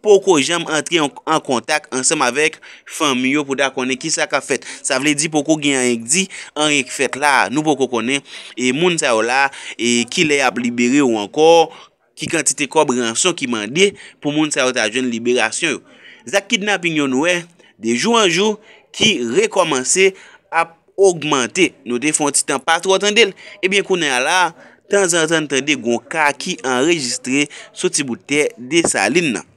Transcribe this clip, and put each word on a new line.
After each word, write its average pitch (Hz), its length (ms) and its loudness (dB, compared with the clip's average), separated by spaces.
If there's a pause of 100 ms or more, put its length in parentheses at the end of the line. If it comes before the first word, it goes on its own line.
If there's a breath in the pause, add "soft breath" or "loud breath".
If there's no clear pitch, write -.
poko 196 400 4
janm 165 300 -2
antre 156 300 0
an 147 440 -2
kontak 147 480 -2
ansanm 135 320 0
avèk 139 320 0 (320 loud breath)
fanmi 131 460 0
yo 147 100 -2
pou 135 140 -6
ta 139 140 0
konnen 127 260 -4
kisa 156 300 -4
k 143 100 0
ap - 80 -10
fèt. 135 180 -2 (160 loud breath)
Sa 131 200 -2
vle 147 160 2
di 156 140 -4
poko 156 300 0
gen 143 180 0
anyen 120 220 0
k 113 80 -14
di, 185 160 0 (300 loud breath)
anyen 147 320 0
k - 80 -12
fèt 131 260 -2
la, 127 320 4
nou 151 120 -2
poko 135 260 0
konnen 123 320 -2 (540 loud breath)
moun 175 240 2
sa 135 120 2
yo 110 120 2
la, 131 200 2 (680 loud breath)
kilè 147 300 2
y 135 40 2
ap 120 160 0
libere 120 420 2
yo 127 60 2 (120)
ankò, 160 480 4 (480 loud breath)
ki 143 120 -10
kantite 147 400 -2
kòb 147 280 2
ranson 120 400 -2
ki 135 120 -6
mande 123 420 0 (300 loud breath)
pou 147 120 -2
moun 151 200 0
sa 135 120 0
yo 127 100 0
ta 110 140 0
jwenn 123 220 -2
liberasyon 117 680 -2
yo. - 60 -16 (460 loud breath)
Zak 196 220 -2
kidnaping 175 480 -2
yo, 143 100 0
nou 135 180 0
wè 175 140 0 (400 soft breath)
de 117 140 0
jou 202 240 0
an 202 100 4
jou 202 280 0 (380 loud breath)
ki 202 240 0 (180)
rekòmanse 185 720 0 (380 loud breath)
ap 165 260 -2 (240)
ogmante. 151 720 2 (140)
Nou 120 160 -4
te 151 140 -2
fè 151 100 0
yon 139 100 0
ti - 120 0
tan 139 140 -2
pa 165 220 2
twò 190 180 2
tande 208 280 2
l, - 80 -14 (260 loud breath)
ebyen 190 240 0
kounye 170 240 0
a 127 120 0
la. 180 180 2 (500 loud breath)
Tanzantan 170 540 2
n - 20 -12
tande 139 320 0
g 113 80 -4
on 117 240 0
ka 156 240 2
ki - 220 -8 (100)
anrejistre 131 800 0 (260 loud breath)
soti 170 320 -2
bout 117 240 -8
tè 143 300 0
de 139 260 -6
salin 165 540 0
nan 76 200 -10